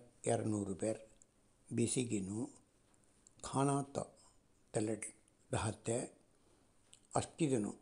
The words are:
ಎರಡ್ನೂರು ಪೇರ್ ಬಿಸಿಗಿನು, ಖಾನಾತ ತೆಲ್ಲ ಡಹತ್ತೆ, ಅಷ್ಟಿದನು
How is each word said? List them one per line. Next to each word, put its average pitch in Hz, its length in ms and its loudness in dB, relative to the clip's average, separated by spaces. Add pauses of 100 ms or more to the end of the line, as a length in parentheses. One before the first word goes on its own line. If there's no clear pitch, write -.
(260)
ಎರಡ್ನೂರು 107 480 0
ಪೇರ್ 110 240 -2 (760)
ಬಿಸಿಗಿನು, 113 760 0 (920)
ಖಾನಾತ 139 560 0 (760)
ತೆಲ್ಲ 107 180 2 (600)
ಡಹತ್ತೆ, 113 640 -2 (1000)
ಅಷ್ಟಿದನು 131 640 2